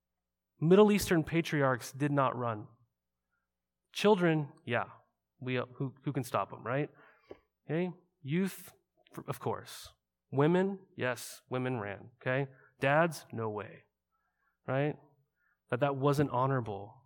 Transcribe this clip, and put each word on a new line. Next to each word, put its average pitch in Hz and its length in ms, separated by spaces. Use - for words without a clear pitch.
Middle 196 320
Eastern 175 320
patriarchs 143 680
did 143 200
not 135 260
run. 117 300
Children, 170 560
yeah, 117 200
we, 127 180
uh, 120 80
who, 135 160
who 143 100
can 131 100
stop 101 300
'em, - 100
right? 135 240
Okay, 175 240
youth, 175 500
f-, 151 100
of - 120
course. - 500
Women, 180 460
yes, 120 540
women 127 300
ran, 101 180
okay? 131 260
Dads, 151 520
no 113 180
way, 101 360
right? 139 300
That, 120 80
that 143 160
wasn't 143 340
honorable. 120 680